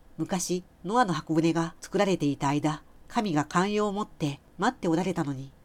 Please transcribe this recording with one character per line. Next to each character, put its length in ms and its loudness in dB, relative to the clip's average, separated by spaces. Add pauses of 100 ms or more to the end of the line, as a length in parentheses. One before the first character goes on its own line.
(180)
昔、 460 -4 (200)
ノ 160 0
ア 60 6
の 80 0
箱 200 -2
舟 200 4
が 280 -2
作 160 -4
ら 80 4
れ 120 2
て 80 0
い 120 0
た 120 0
間、 340 0 (240)
神 260 -2
が 120 2
寛 280 0
容 140 2
を 60 -2
持 100 -2
っ 40 -8
て 320 -4 (180)
待 180 2
っ 40 -20
て 80 -2
お 80 4
ら 80 2
れ 100 -2
た 100 -2
の 100 -4
に、 180 -10 (120)